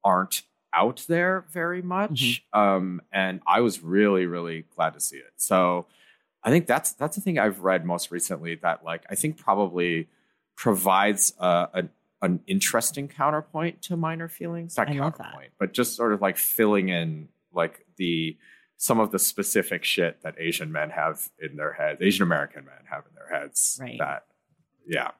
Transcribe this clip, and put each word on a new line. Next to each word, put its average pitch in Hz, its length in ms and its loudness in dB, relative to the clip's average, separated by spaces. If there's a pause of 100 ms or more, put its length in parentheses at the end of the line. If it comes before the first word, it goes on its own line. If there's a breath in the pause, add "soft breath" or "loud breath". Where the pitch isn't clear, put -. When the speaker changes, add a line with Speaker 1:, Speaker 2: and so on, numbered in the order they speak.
Speaker 1:
aren't 95 380 2 (300)
out - 360 2
there 180 420 0
very 175 320 -6
much. 160 600 0 (100)
Speaker 2:
Mm-hmm. 104 40 4
Speaker 1:
Um, 95 440 2 (100)
and 95 340 -2
I 92 140 4
was 113 220 2
really, 95 440 4
really 85 380 -6 (100)
glad 80 200 0
to 73 60 -14
see - 160 -6
it. 64 200 -20
So 90 500 2 (560 soft breath)
I 117 80 2
think 165 160 4
that's, - 260 2
that's 151 240 -4
the 202 60 -8
thing 170 160 0
I've 101 220 2
read 90 240 2
most 87 260 -4
recently 85 460 -6
that, 82 280 -2
like, 82 260 -8
I 98 40 -6
think 156 220 -4
probably 87 720 0 (480)
provides, 98 840 2
uh, 87 340 4
an, 90 160 -2 (320)
an 90 240 0
interesting 117 600 -2
counterpoint 151 760 -4
to 175 140 -6
Minor 165 320 -4
Feelings. 170 480 -10
Not 120 120 0
Speaker 2:
I 147 40 -4
love 143 260 -2
that. - 60 -14
Speaker 1:
counterpoint, 69 340 -18
but 95 140 -2
just 120 240 0
sort 117 160 2
of, 101 80 0
like, 95 160 2
filling 104 520 2
in, 80 400 -2 (240)
like, 85 320 -2 (120)
the, 82 400 -2 (400 soft breath)
some 113 220 2
of 107 140 2
the 98 60 0
specific - 680 0
shit - 380 0
that 78 160 -8
Asian 80 340 -4
men 76 180 -4
have 78 400 -4 (100)
in 73 160 -10
their 76 160 -6
heads, 76 280 -4
Asian 95 220 2
American 73 420 -2
men 67 100 -20 (160)
have 71 180 -10
in - 60 -20
their 76 260 -6
heads - 400 -4
Speaker 2:
Right. 123 180 -12
Speaker 1:
that, 71 260 -6 (640)
yeah. 82 320 -2